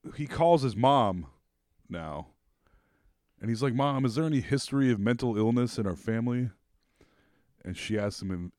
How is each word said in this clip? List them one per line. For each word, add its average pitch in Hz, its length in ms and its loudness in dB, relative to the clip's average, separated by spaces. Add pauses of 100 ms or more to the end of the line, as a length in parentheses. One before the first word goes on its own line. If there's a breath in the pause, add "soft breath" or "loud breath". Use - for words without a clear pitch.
(160)
he 147 100 -6
calls 165 360 4
his 127 160 0
mom 110 480 4 (640)
now. 78 380 -8 (1120)
And 107 80 -4
he's 113 120 -2
like, 135 120 0
"Mom, 135 320 0
is 113 100 -2
there 156 80 0
any 151 160 0
history 139 500 0
of 107 120 2
mental 120 360 0
illness 117 400 2
in 107 80 0
our 92 120 -4
family?" 120 520 -2 (1160)
And 90 100 -8
she 107 240 -4
asks 104 220 -4
him 90 380 -6